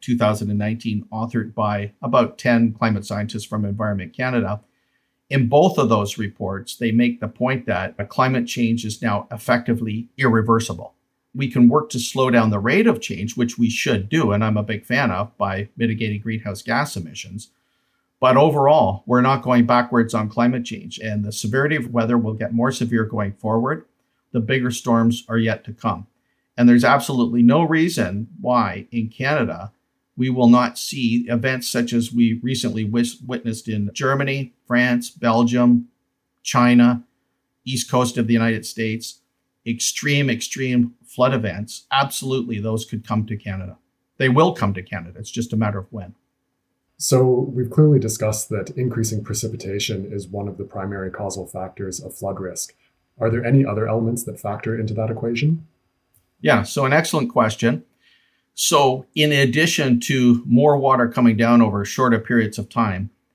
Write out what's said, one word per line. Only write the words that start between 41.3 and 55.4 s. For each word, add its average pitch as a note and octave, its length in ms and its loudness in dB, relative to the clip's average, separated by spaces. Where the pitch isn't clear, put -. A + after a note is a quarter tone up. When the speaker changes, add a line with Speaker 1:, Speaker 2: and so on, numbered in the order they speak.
Speaker 1:
events. G#2+ 560 -6
Absolutely, C3 720 -2
those A2 240 -4
could - 220 -10
come A2 200 -2
to A2 100 -6
Canada. F#2+ 400 -10
They C3 100 2
will D#3 240 4
come G2+ 220 -2
to F#2 80 -6
Canada. F2+ 360 -12
It's - 120 -16
just - 220 -6
a A2+ 40 -2
matter G#2 220 0
of F#2+ 140 -12
when. G2 220 -14
Speaker 2:
So C3 280 2
we've A#2+ 180 -4
clearly D3+ 280 6
discussed G#2+ 520 -4
that G2+ 200 -6
increasing A2+ 540 -4
precipitation G2 880 -6
is G2 160 -8
one G2+ 180 -6
of F#2+ 120 -10
the G2 60 -8
primary F#2+ 460 -8
causal F#2+ 360 -8
factors F#2 520 -10
of D#2 160 -14
flood G2 240 -8
risk. F2+ 360 -10
Are A2+ 120 0
there A2+ 140 -2
any C3+ 200 4
other G#2+ 240 -2
elements A2+ 360 -2
that A2 140 -12
factor G#2 400 -6
into A2 160 -4
that A2 160 -4
equation? A#2+ 560 -2